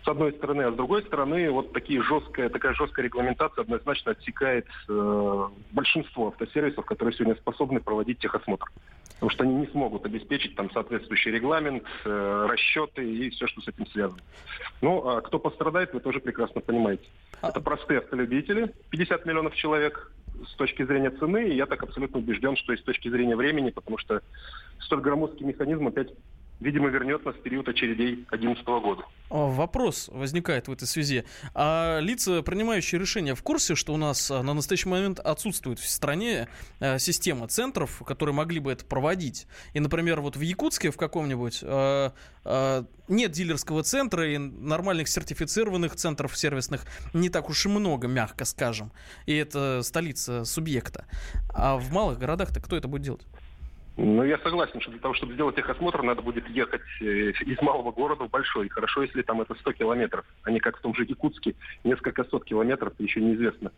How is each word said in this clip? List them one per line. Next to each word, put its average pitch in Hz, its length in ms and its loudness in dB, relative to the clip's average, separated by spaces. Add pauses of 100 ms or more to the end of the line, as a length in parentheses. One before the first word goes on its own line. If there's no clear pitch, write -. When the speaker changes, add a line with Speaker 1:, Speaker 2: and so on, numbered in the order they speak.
Speaker 1:
с - 40 0
одной 147 260 2
стороны, 143 300 0
а 117 80 4
с 120 40 -4
другой 185 280 2
стороны, 156 480 2
вот 131 200 0
такие 127 320 0
жёсткая, 139 460 0
такая 123 240 2
жёсткая 131 320 0
регламентация 123 560 0
однозначно 120 500 -2
отсекает, 127 540 0 (240)
э, 104 580 2 (240)
большинство 135 580 0
автосервисов, 147 560 -2
которые 113 280 0
сегодня 113 220 4
способны 131 440 0
проводить 107 400 0
техосмотр. - 460 -2 (480)
Потому 113 160 0
что - 140 0
они 127 100 4
не 143 140 2
смогут 107 400 -2
обеспечить 117 480 -4
там 101 160 -2
соответствующий 113 580 0
регламент, 135 540 0 (220)
э, 104 440 2
расчёты 135 580 0
и 117 220 -2
всё, - 160 -6
что 110 160 -6
с - 60 -8
этим 107 180 -6
связано. 95 320 -2 (640)
Ну, 156 260 4
а 117 140 2
кто - 160 -2
пострадает, 160 560 0
вы 123 60 -2
тоже 127 200 -2
прекрасно 117 420 -2
понимаете. 110 420 2 (380)
Speaker 2:
А 165 80 0
Speaker 1:
Это - 120 -2
простые 147 380 0
автолюбители, 139 720 0 (160)
пятьдесят 170 380 0
миллионов 160 260 2
человек, 151 580 0 (360)
с - 80 -16
точки 135 260 0
зрения 135 300 4
цены, 185 360 2
и 151 80 2
я 139 120 2
так - 160 -2
абсолютно 135 340 -4
убеждён, 117 400 2
что - 160 0
и - 40 0
с - 40 -10
точки 123 280 -2
зрения 120 260 4
времени, 139 340 2
потому - 300 -6
что 107 220 0 (580)
столь 143 220 0
громоздкий 147 440 0
механизм 143 400 0
опять, 127 240 0 (500)
видимо, 143 300 4
вернёт 131 360 0
нас 135 100 -2
в - 60 -18
период 131 280 -2
очередей 120 600 0
одиннадцатого 120 500 0
года. 104 240 -2 (280)
Speaker 2:
А, 151 160 2
вопрос 165 680 0
возникает 139 540 -2
в 135 40 -6
этой 131 140 -6
связи. 139 380 0 (320)
А 160 460 2
лица, 185 420 0
принимающие 190 580 0
решения, 175 320 0
в - 80 -6
курсе, - 340 2
что - 180 -2
у 156 40 0
нас, 147 320 0
а, 131 140 0
на 139 100 0
настоящий 175 360 0
момент 190 300 2
отсутствует 151 600 -2
в - 100 -4
стране, 151 600 0 (300)
а, 135 200 2
система 143 480 0
центров, 233 580 -2
которые 147 300 0
могли 160 240 0
бы 139 120 -2
это - 140 -6
проводить? 156 640 0 (260)
И, 151 60 0
например, 160 420 2
вот 143 140 -4
в 139 60 -6
Якутске 180 500 0
в - 60 -8
каком-нибудь, 139 640 -2
а, 135 500 2 (320)
а, 131 400 2 (220)
нет 208 240 4
дилерского 160 500 0
центра, 190 460 2
и 147 100 0
нормальных 156 720 0
сертифицированных 175 880 0
центров 143 420 -2
сервисных 139 480 -2 (280)
не 170 160 4
так 170 200 -2
уж 151 160 0
и 196 40 2
много, 175 380 2
мягко 123 380 0
скажем. 110 460 -2 (340)
И 151 80 2
это 139 480 0
столица 123 640 -2
субъекта. 160 600 -4 (500)
А 135 220 4
в 131 140 -4
малых 165 280 2
городах-то 165 420 -2
кто - 140 -4
это 151 120 -4
будет 143 140 -4
делать? 139 240 -6 (720)
Speaker 1:
Ну, 113 260 6
я 147 160 4
согласен, 165 400 0
что - 100 -6
для 117 120 -14
того, 131 120 0
чтобы 123 200 -4
сделать 135 240 0
техосмотр, 143 440 0
надо 120 200 2
будет 117 280 -4
ехать, 120 320 0 (200)
э, 104 320 2 (120)
из 135 160 0
малого 135 300 2
города 143 320 0
в 113 60 -6
большой. 117 400 0
Хорошо, 113 340 0
если 131 180 -2
там 113 200 0
это 110 140 -4
сто - 180 -2
километров, 117 520 0 (180)
а 113 60 -2
не 113 120 4
как 113 160 0
в - 40 -16
том 113 140 -2
же 120 80 0
Якутске, - 520 -2 (280)
несколько 127 400 2
сот - 220 -2
километров, 113 540 2
ещё 107 200 0
неизвестно 110 580 4